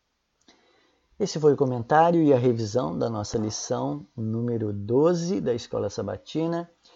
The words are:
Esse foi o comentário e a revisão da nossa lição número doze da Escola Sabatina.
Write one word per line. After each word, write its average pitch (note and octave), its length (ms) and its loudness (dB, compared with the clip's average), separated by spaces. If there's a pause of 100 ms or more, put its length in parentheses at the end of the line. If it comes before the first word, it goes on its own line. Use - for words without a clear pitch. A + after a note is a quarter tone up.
(1200)
Esse F3 200 -2
foi D3 140 6
o A#2+ 40 2
comentário D3+ 680 4
e C#3+ 100 6
a B2+ 40 6
revisão A#2+ 600 0
da A#2+ 120 -2
nossa G#2+ 280 -4
lição B2 760 -4
número A2+ 580 -4
doze E3 680 0
da B2 140 -2
Escola A2 360 -4
Sabatina. D#3+ 800 -6 (260)